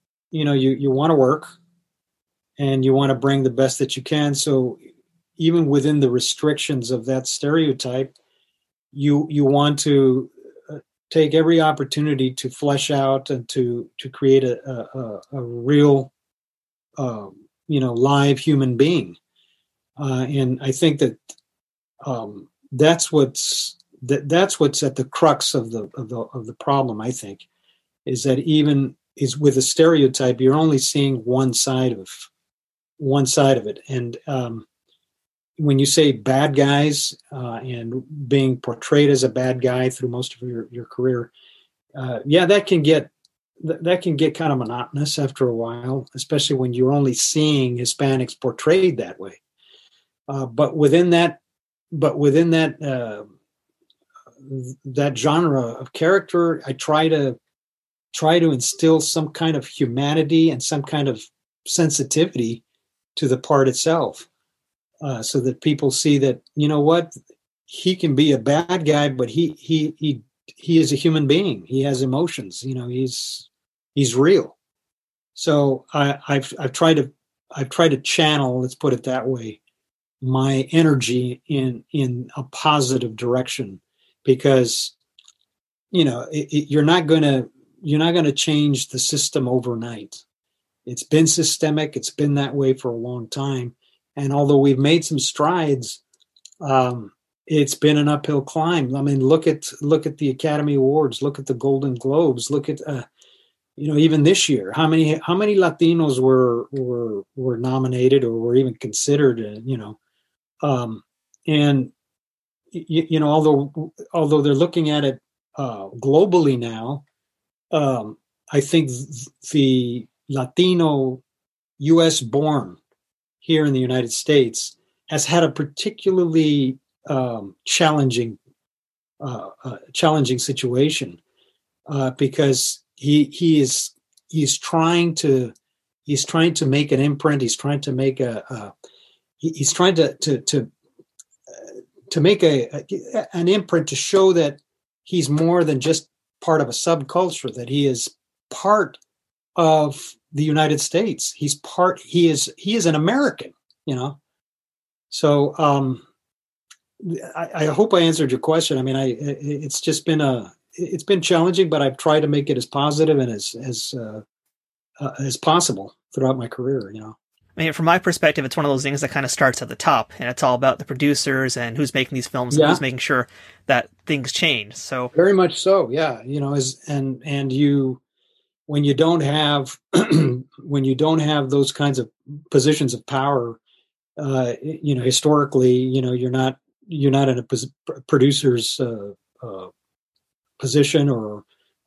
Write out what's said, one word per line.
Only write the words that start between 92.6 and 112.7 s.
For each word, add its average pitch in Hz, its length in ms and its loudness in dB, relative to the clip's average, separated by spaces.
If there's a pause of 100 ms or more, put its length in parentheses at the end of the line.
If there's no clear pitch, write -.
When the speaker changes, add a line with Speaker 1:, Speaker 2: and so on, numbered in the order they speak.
Speaker 1:
for 131 160 -4
a 117 80 -6
long 120 320 -10
time. 135 460 -6 (420)
And 139 160 -2
although 143 240 4
we've 135 220 4
made 160 260 2
some 147 140 -2
strides, 147 840 -2 (560)
um, 127 520 -2 (340)
it's 147 300 0
been 151 220 2
an 147 120 2
uphill 147 320 -2
climb. 156 540 -2
I 139 60 -4
mean, 139 220 0
look 156 240 4
at, 151 240 -4 (100)
look 151 240 0
at 147 120 -8
the 156 120 -2
Academy 151 440 -2
Awards, 139 480 0
look 143 180 -4
at 135 60 -14
the 135 80 -4
Golden 135 400 -2
Globes, 135 560 -2
look 143 180 -4
at, 147 180 -8
uh, 139 180 -8 (720)
you 147 120 -6
know, 151 100 0
even 156 260 4
this 185 260 4
year, 107 260 -2
how 156 120 2
many, 160 360 2
how 175 120 -2
many 208 200 0
Latinos 165 640 2
were, 127 520 4
were, 120 500 -6 (140)
were 127 220 -4
nominated 127 640 2
or 117 80 -2
were 117 240 -2
even 131 180 2
considered, 143 640 0
uh, 107 240 -10
you 131 140 -6
know, 107 220 -14 (640)
um, 120 400 -4 (420)
and 147 460 2 (800)